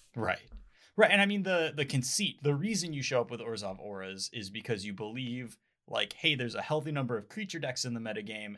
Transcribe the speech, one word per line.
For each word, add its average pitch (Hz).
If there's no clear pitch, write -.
Right. 107
Right, 202
and 196
I 202
mean, 202
the, 170
the 147
conceit, 139
the 143
reason 175
you 139
show 127
up 113
with 120
Orzhov 104
Auras 95
is 104
because 104
you 104
believe, 117
like, 107
"Hey, 156
there's 120
a 104
healthy 151
number 127
of 104
creature 202
decks 131
in 123
the 117
metagame, 104